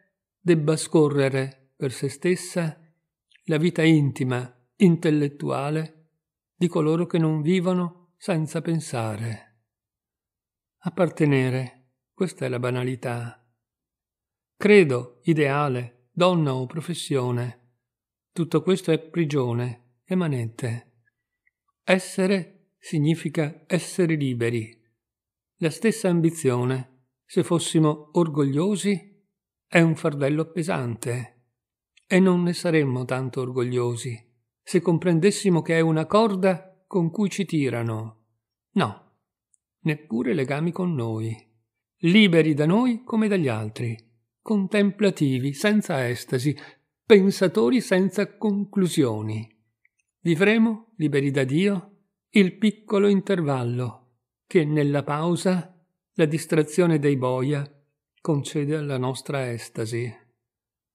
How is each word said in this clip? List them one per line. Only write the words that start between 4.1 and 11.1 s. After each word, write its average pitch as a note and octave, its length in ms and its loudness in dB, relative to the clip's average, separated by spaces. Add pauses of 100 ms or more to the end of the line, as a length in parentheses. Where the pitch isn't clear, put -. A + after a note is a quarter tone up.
intellettuale, D3+ 1300 0 (440)
di F3 120 0
coloro E3 380 0
che E3+ 120 -2
non D#3 240 0
vivono F3+ 720 -2
senza D#3 460 -4
pensare. A2+ 1000 -6 (1200)
Appartenere, C3+ 1120 0 (180)